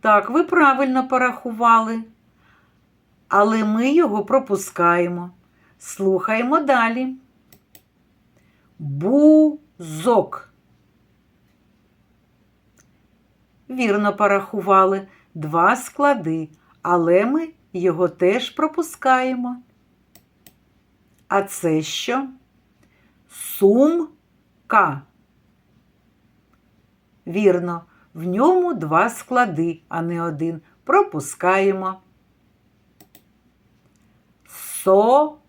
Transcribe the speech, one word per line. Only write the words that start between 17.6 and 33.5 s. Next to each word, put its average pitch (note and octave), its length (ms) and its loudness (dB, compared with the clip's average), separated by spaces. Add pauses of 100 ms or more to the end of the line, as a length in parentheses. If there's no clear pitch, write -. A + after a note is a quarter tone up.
його F3 360 0
теж G#3 400 -2
пропускаємо. C4 1080 -2 (1700)
А G3 140 0
це E3 400 -4
що? B3+ 460 -6 (1000)
Сумка. A3 1700 0 (2250)
Вірно, F3 540 0 (320)
в E3 100 -14
ньому D#4+ 500 0
два E3 360 0
склади, E3+ 800 -4
а E3 120 -8
не E3+ 200 -6
один. E3 400 -8 (220)
Пропускаємо. F#3+ 1200 -2 (2750)